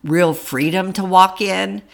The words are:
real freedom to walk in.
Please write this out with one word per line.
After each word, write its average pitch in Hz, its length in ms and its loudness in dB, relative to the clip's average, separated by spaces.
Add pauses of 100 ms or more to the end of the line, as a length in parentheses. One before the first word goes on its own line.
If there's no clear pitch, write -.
real 160 300 2
freedom 160 600 -4
to 196 100 -4
walk 185 360 4
in. 196 420 -4 (120)